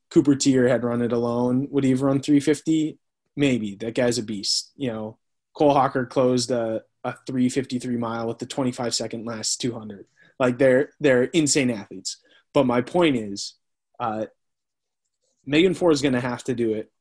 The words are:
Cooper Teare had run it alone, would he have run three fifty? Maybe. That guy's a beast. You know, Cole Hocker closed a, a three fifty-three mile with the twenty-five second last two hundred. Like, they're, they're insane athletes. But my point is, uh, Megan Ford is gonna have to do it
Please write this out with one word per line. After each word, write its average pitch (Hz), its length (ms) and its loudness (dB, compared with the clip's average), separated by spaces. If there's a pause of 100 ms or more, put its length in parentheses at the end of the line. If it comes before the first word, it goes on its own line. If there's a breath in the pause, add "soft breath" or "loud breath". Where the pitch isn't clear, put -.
Cooper 143 260 4
Teare 131 340 2
had 120 140 0
run 120 200 -2
it 117 80 -2
alone, 123 580 0
would 139 140 0
he 131 80 2
have 131 100 0
run 139 180 2
three 143 200 4
fifty? 156 580 -2 (380)
Maybe. 120 400 0
That 110 200 -8
guy's 123 220 0
a 120 60 -4
beast. 104 520 -6
You 131 160 -6
know, 110 260 -10 (360)
Cole 147 200 4
Hocker 135 320 2
closed 127 460 0
a, 113 320 -2 (200)
a 123 120 -6 (120)
three 127 220 0
fifty-three 127 480 -4
mile 117 300 -4
with 117 120 -8
the 123 60 -8
twenty-five 123 480 -4
second 113 320 -6
last 113 340 -6
two 120 140 -2
hundred. 107 320 -14 (340 soft breath)
Like, 127 180 2
they're, 135 420 4
they're 127 240 4
insane 143 460 2
athletes. - 480 -10 (360 soft breath)
But 143 120 4
my 120 160 2
point 156 360 2
is, 101 380 -8 (440)
uh, 110 280 -4 (1200)
Megan 160 280 2
Ford 170 200 2
is 139 80 0
gonna 131 200 0
have 123 240 -6
to 131 100 -2
do 113 180 -2
it - 280 -8